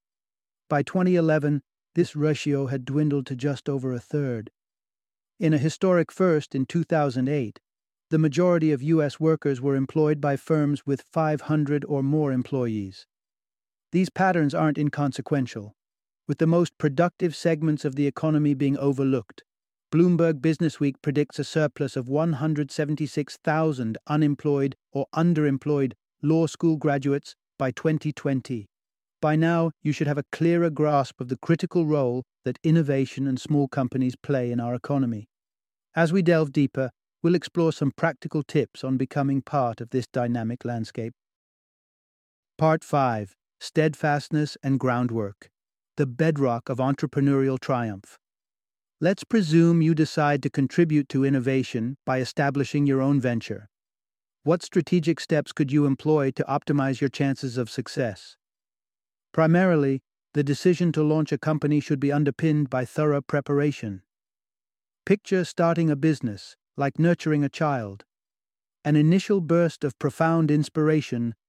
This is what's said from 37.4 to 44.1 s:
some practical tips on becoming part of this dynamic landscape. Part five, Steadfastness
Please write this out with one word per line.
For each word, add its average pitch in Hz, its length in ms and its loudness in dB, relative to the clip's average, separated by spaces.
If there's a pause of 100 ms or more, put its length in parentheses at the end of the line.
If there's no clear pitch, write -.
some 139 240 -2
practical 156 480 -4
tips - 400 -4
on 131 140 -2
becoming 139 440 -2
part 123 380 -2
of 117 120 -12
this 127 160 -2
dynamic 120 580 -4
landscape. 113 480 -8 (1400)
Part 160 260 2
five, 120 520 -2 (240)
Steadfastness 151 1000 -2